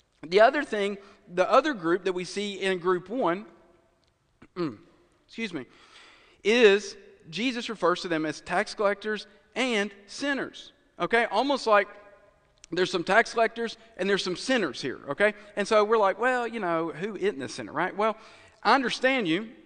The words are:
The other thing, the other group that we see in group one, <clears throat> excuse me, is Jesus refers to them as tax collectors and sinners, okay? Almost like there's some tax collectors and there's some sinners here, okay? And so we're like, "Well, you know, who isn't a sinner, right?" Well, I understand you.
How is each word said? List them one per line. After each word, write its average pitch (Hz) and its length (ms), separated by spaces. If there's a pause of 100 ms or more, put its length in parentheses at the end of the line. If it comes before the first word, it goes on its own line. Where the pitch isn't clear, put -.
(260)
The 175 140
other 277 240
thing, 202 340 (360)
the 180 180
other 285 220
group 175 320
that 190 80
we 180 100
see 202 300
in 190 260
group 180 300
one, 208 360 (1080)
<clears throat> - 720
excuse 220 260
me, 131 120 (840)
is 214 480 (360)
Jesus 220 380
refers 180 320
to 190 60
them 160 160
as 151 160
tax 190 360
collectors 202 500 (300)
and 220 360 (140)
sinners, - 680 (260)
okay? 226 260
Almost 254 400
like 202 220 (840)
there's 175 200
some 175 120
tax 214 300
collectors 226 440 (200)
and 190 100
there's 196 160
some 180 120
sinners 196 440
here, 123 200 (100)
okay? 202 240 (220)
And 202 120
so 214 160
we're 220 140
like, 196 220
"Well, 247 280
you 226 120
know, 165 320
who 185 240
isn't 165 260
a 120 80
sinner, 107 220
right?" 175 260
Well, 214 180 (460)
I 214 140
understand 254 520
you. 202 220 (160)